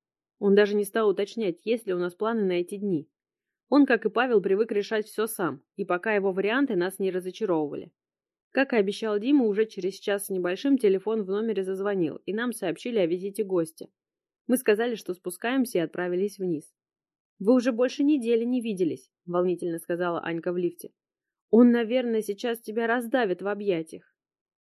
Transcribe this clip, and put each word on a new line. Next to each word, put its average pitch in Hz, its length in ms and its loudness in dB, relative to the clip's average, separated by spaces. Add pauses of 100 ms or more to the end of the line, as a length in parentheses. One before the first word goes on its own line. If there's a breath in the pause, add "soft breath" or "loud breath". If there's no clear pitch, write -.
(380)
Он 202 160 4
даже 208 200 6
не 208 100 0
стал 220 240 0
уточнять, 202 560 -2
есть 226 220 -2
ли 185 80 -2
у 175 40 -2
нас 175 160 -4
планы 220 300 -2
на 185 80 2
эти 175 240 -2
дни. 190 320 -4 (600)
Он, 277 180 6
как 240 180 2
и 214 60 0
Павел, 226 320 2
привык 202 280 0
решать 214 360 -2
все 214 200 -6
сам, 165 360 -4 (140)
и 202 80 -6
пока 180 300 -2
его 196 180 0
варианты 214 440 0
нас 180 220 -2
не 190 120 -2
разочаровывали. 180 800 -4 (640)
Как 269 200 0
и 247 40 2
обещал 208 420 0
Дима, 254 280 4
уже 214 200 2
через 190 320 -6
час 202 280 -4
с - 40 -8
небольшим 190 480 0
телефон 208 460 2
в 180 40 -10
номере 202 360 -2
зазвонил, 190 520 -2 (100)
и 185 60 -6
нам 233 200 -2
сообщили 208 460 -4
о 180 80 4
визите 196 380 -2
гостя. 180 440 -2 (580)
Мы 247 100 2
сказали, 226 380 2
что 190 200 -8
спускаемся, 233 640 -4
и 170 40 2
отправились 180 560 -4
вниз. 175 340 -4 (640)
"Вы 202 160 4
уже 247 180 2
больше 247 300 -2
недели 240 420 2
не 247 180 -2
виделись", 180 480 -4 (160)
волнительно 175 520 -2
сказала 170 420 -4
Анька 170 320 -4
в 175 40 -4
лифте. 175 340 -4 (600)
"Он, 240 200 10
наверное, 233 520 0
сейчас 226 380 -6
тебя 226 260 -4
раздавит 226 560 0
в 190 60 -4
объятиях". 190 560 -4 (580)